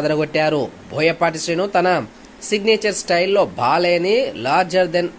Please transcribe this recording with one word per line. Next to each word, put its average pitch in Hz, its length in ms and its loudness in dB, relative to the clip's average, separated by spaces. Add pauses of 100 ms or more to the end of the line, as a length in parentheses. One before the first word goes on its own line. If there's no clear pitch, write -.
అదరగొట్టారు. 151 640 0 (280)
బోయపాటి 160 520 0
శ్రీను 175 220 -2 (120)
తన 175 100 2 (600)
సిగ్నేచర్ 214 520 0
స్టైల్లో 190 420 2 (160)
బాలేని 175 560 2 (300)
లార్జర్ 175 500 2
దెన్ 175 140 0 (100)